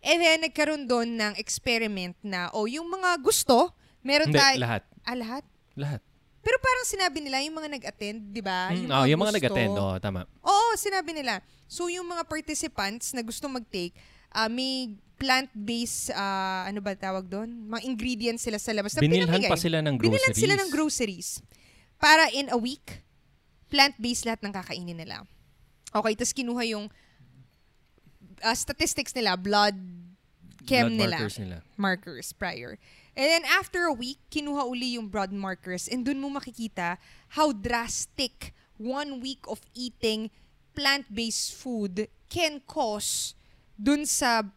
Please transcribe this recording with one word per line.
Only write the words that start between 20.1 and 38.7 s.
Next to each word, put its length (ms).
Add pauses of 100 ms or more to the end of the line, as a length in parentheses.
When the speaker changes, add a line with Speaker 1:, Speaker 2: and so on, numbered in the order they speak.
Speaker 1:
sila 160
ng 160
Speaker 2:
groceries. 720
Speaker 1:
groceries. 560
Para 320
in 240
a 80
week, 400 (680)
plant-based 640
lahat 160
ng 80
kakainin 420
nila. 300 (680)
Okay, 240
tas 160
kinuha 380
yung, 180 (1500)
ah, 160
statistics 560
nila, 240
blood 400 (920)
chem 260
Speaker 2:
Blood 60
Speaker 1:
nila. 180
Speaker 2:
markers 240
nila. 160 (180)
Speaker 1:
Markers 560
prior. 400 (460)
And 80
then 240
after 400
a 60
week, 340
kinuha 400
uli 300
yung 100
blood 240
markers 560
and 160
dun 160
mo 80
makikita 720 (320)
how 160
drastic 1040 (240)